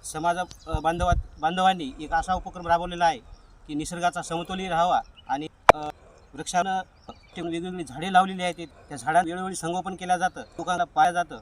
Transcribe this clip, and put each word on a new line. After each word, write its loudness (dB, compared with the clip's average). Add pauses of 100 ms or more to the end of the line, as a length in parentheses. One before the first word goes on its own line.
समाज, 0
अ, 0 (360)
बांधवात-, 2
बांधवांनी 2
एक -6
असा 2
उपक्रम -8
राबवलेला 2
आहे 4 (500)
की -8
निसर्गाचा -2
समतोली -4
राहावा 2 (280)
आणि, -4 (260)
अ, 2 (580)
वृक्षानं 0 (540)
ते -8
वेगवेगळी -6
झाडे -6
लावलेली 4
आहेत, -4 (200)
त्या -10
झाडांचं 2
वेळोवेळी -6
संगोपन -4
केलं 0
जातं, -2
लोकांना -2
पाळलं 4
जातं. -4